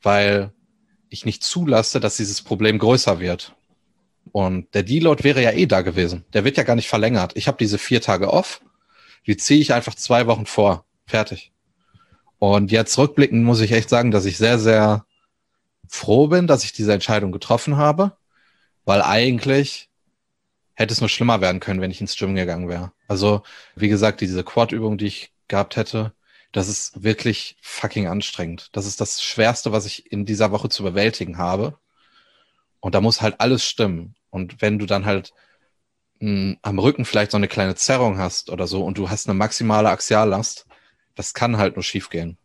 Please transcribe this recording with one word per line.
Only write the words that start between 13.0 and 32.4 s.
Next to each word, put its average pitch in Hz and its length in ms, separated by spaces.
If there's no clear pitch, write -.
muss 117 180
ich 110 120
echt 117 160
sagen, 120 220
dass 98 160
ich 92 100
sehr, 117 220
sehr 107 480
froh 127 380
bin, 175 200
dass 143 180
ich - 100
diese 107 180
Entscheidung 101 400
getroffen 120 460
habe, 151 400
weil 101 160
eigentlich 123 880
hätte 110 180
es 104 80
nur 110 80
schlimmer 120 320
werden 95 200
können, 95 200
wenn 92 100
ich 92 120
ins 101 140
Gym 98 180
gegangen 87 340
wäre. 87 240
Also, 101 340
wie 107 120
gesagt, 104 320
diese 92 240
Quad-Übung, 110 540
die 104 80
ich - 260
gehabt - 280
hätte, 110 360
das 95 160
ist - 340
wirklich 107 600
fucking - 460
anstrengend. 87 640
Das 98 120
ist 101 160
das - 220
Schwerste, 117 500
was 104 140
ich - 260
in 101 140
dieser 107 240
Woche 104 180
zu - 140
bewältigen 95 560
habe. 98 400